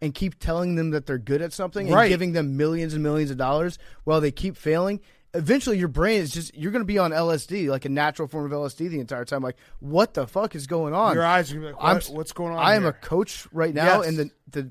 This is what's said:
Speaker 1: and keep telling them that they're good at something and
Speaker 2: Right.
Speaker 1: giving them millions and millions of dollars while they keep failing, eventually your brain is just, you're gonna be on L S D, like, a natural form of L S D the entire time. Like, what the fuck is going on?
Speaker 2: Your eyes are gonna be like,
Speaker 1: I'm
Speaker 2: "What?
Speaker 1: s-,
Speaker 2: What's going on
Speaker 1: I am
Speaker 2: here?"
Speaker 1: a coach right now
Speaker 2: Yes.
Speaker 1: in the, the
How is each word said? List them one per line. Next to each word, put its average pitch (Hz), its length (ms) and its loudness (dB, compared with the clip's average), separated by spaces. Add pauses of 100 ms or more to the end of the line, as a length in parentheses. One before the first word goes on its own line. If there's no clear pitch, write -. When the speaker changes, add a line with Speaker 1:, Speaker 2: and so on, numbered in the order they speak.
Speaker 1:
and 151 100 -2
keep - 280 -6
telling 175 340 -2
them 165 160 0
that 151 160 -4
they're 135 100 -2
good 127 240 -2
at 165 140 -6
something 196 320 -6
and 170 100 4
Speaker 2:
Right. 220 140 8
Speaker 1:
giving 180 220 0
them 143 260 -2
millions 160 340 0
and 151 100 -2
millions 151 280 0
of 131 80 -6
dollars 151 400 -2 (260)
while 156 160 2
they 147 120 2
keep 190 260 -6
failing, 180 420 0 (340)
eventually 208 440 2
your 175 100 0
brain 185 340 2
is 143 100 -4
just, 165 240 -10
you're 160 160 -4
gonna 226 120 -2
be 202 140 -2
on 170 140 2
L 165 180 2
S 156 160 0
D, 175 240 -2
like, 135 140 -2
a 143 60 -6
natural 147 360 0
form 147 200 -6
of 143 60 -6
L 147 120 -4
S 135 100 -6
D 170 140 -6
the 165 100 -6
entire 123 280 -6
time. 139 160 -4
Like, 127 140 -6 (220)
what 160 360 2
the 135 120 -2
fuck 190 280 -2
is 139 120 -12
going 160 280 -2
on? 196 200 2
Speaker 2:
Your 165 100 2
eyes 170 280 2
are - 40 -8
gonna 156 120 -10
be 143 60 -12
like, - 100 -10
Speaker 1:
I'm 175 120 6
Speaker 2:
"What? - 80 -2
Speaker 1:
s-, - 40 -10
Speaker 2:
What's 151 240 -8
going 170 220 -6
on 165 100 -4
Speaker 1:
I 202 120 6
am 208 60 2
Speaker 2:
here?" 170 80 2
Speaker 1:
a - 40 0
coach - 580 -2
right 160 220 0
now 175 260 6
Speaker 2:
Yes. 175 80 -2
Speaker 1:
in 160 80 -2
the, 151 140 -2 (200)
the 143 200 -6